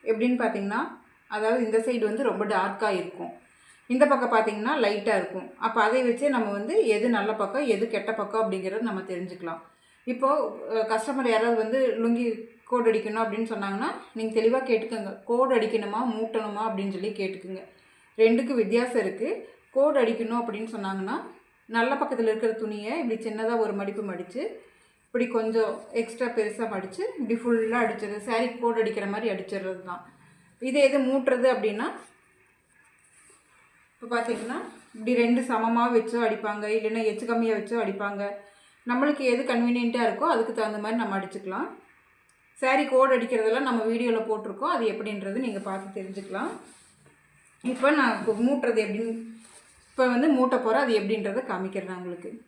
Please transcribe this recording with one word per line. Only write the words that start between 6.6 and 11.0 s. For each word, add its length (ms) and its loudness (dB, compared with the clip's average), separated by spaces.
எது 180 2
நல்ல 160 0
பக்கம் 240 0
எது 100 0
கெட்ட 240 -2
பக்கம் 240 -2
அப்படிங்கிறது 460 -2
நம்ம 200 -4
தெரிஞ்சுக்கலாம். 500 -8
இப்போ, 220 0
அஹ், 180 2
கஸ்டமர் 420 0